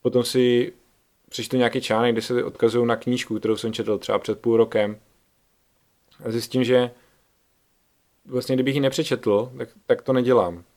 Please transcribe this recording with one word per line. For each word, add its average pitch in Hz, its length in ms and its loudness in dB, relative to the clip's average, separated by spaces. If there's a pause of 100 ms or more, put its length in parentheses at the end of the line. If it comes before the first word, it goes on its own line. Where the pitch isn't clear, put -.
potom 123 240 0
si 123 480 2 (560)
přečtu - 280 -8
nějaký 131 240 0
článek, 120 340 0
kde 113 80 -2
se 123 220 -2
odkazuju 117 400 0
na 117 120 2
knížku, 123 420 -4
kterou 110 180 0
jsem 113 160 -6
četl 107 260 -4
třeba 104 200 -2
před 104 220 -4
půl 113 160 2
rokem. 107 440 0 (1200)
A 113 60 -6
zjistím, 120 340 -2
že 123 260 2 (1300)
vlastně 131 320 -4
kdybych 131 180 0
ji 147 60 0
nepřečetl, 127 800 0
tak, 117 100 -10 (180)
tak - 160 0
to 131 100 -2
nedělám. 117 520 2 (120)